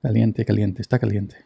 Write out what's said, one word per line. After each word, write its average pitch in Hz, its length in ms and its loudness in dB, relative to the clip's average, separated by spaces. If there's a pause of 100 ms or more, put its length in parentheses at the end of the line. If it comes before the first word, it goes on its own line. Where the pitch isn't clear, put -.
Caliente, 113 420 2
caliente, 104 380 0
está 120 160 0
caliente. 101 480 -2